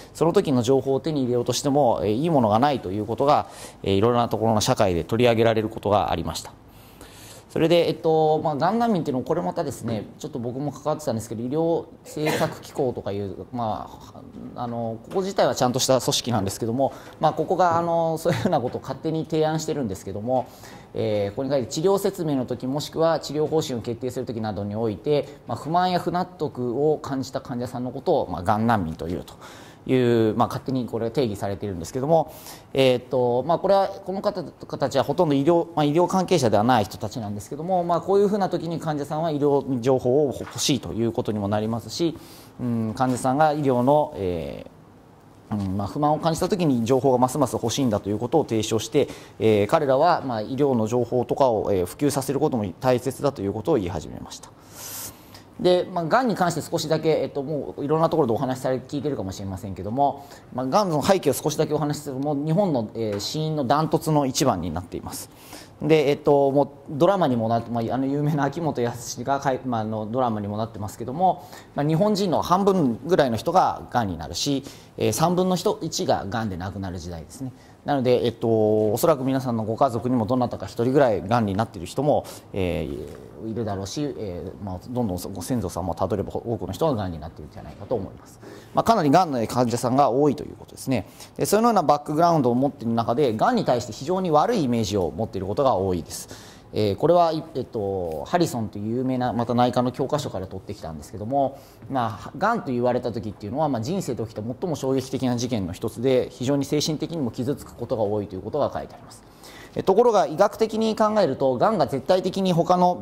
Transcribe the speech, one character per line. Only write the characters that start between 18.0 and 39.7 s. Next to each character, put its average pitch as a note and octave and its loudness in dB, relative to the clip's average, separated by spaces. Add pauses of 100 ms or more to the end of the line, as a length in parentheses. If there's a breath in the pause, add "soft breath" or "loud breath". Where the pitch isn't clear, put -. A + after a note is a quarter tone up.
そ E3+ 0
う - 4
い - 0
う - -2
ふ - 0
う - 2
な D#3+ 2
こ B2 -4
と A2 -6
を - -20
勝 C3+ -8
手 D#3+ -4
に D#3+ -2
提 D#3 2
案 D#3 0
し - -8
て - -2
る C#3+ -4
ん A2+ -2
で F#2+ -4
す - -12
け G2 -8
ど G2+ -8
も、 B2 0 (480 loud breath)
え G#2+ 0
ー、 G2+ -8
こ C#3 -4
こ - -
に C3 -4
書 C#3+ 2
い - -2
て、 G#2+ -4
治 D#3+ -6
療 G3 4
説 F#3+ -4
明 D3 0
の B2 -2
時、 B2+ -6
も C3+ -2
し D3 -8
く - -10
は D#3+ 2
治 - -10
療 D3+ 0
方 D3+ 0
針 C#3 -6
を A2 -6
決 A#2 -6
定 B2+ -4
す A#2+ -8
る B2 -4
時 A2+ -6
な A2 -4
ど G2+ -6
に G2+ -6
お A2+ -2
い G2+ -4
て、 D3 -2 (100)
ま A#2+ -4
あ、 - -6
不 C#3 -10
満 F3+ 2
や F3 2
不 E3+ -4
納 F3 -2
得 C3 -2
を D3 2
感 C3+ -2
じ - -8
た C3+ -4
患 A#2+ -8
者 B2 -4
さ A#2+ -8
ん B2 -6
の B2+ -6
こ C3 -10
と C#3+ 2
を、 - -4
ま E2 -4
あ、 - -6
が G#2 2
ん A2+ 2
難 A2+ 4
民 D#2+ -6
と D#2 -8
い F2+ -4
う C#2 -6
と - -18 (500 loud breath)
い A#2+ 4
う、 G#2 0
ま A#2 4
あ、 - -2
勝 - -8
手 C3+ -6
に B2+ -2
こ A2+ -6
れ A2+ -4
は A2+ -4
定 C3+ 0
義 G2+ -4
さ G2+ -4
れ G2+ -4
て - -8
い G#2 -4
る F#2+ -6
ん E2+ -8
で D#2+ -8
す - -12
け C3 -6
ど C3 -4
も、 D#3+ 2 (400 loud breath)
え C3 6
ー A#2+ 0
っ - -16
と、 B2 0
ま E3 0
あ、 D#3+ 0
こ F#3 -2
れ G3 6
は、 G3 4
こ - -10
の G3 -6
方 F#3+ -4
た - -6
ち - 0
は B2 4
ほ C#3+ -2
と F3 4
ん D#3 0
ど C#3+ 4
医 C#3 4
療、 E3+ 4
ま D3+ 2
あ、 - 4
医 D3 2
療 E3+ 4
関 F3+ 2
係 F3 4
者 B2 4
で G#2 2
は G2+ 6
な A#2+ 6
い G#2 2
人 - -12
た G#2+ -8
ち - -8
な G#2+ -8
ん G#2 -6
で G#2 -8
す - -14
け C#3+ -10
ど D3+ -8
も、 F3+ 0
ま E3+ 0
あ、 D#3+ 0
こ F3+ 0
う G3 6
い G3+ 6
う G3+ 4
ふ F#3+ -2
う G#3+ 0
な F#3+ 0
時 E3 -4
に E3 -4
患 D#3 -4
者 C#3+ -4
さ D#3 -6
ん D#3+ -2
は E3+ 0
医 D3 -2
療 C#3 2